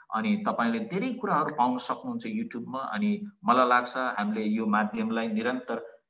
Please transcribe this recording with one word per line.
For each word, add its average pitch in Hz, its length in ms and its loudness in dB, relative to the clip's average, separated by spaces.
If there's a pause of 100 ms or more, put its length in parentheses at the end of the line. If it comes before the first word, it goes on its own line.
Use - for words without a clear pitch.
(140)
अनि 110 340 2
तपाईँले 117 300 0
धेरै 202 340 -2
कुराहरू 170 420 0
पाउन 123 240 2
सक्नुहुन्छ 120 480 -6
YouTube-मा। 117 520 -6
अनि 104 480 0 (180)
मलाई 123 240 6
लाग्छ 123 280 2
हामीले 107 460 -2
यो 107 240 0
माध्यमलाई 110 640 0
निरन्तर 117 480 -2 (340)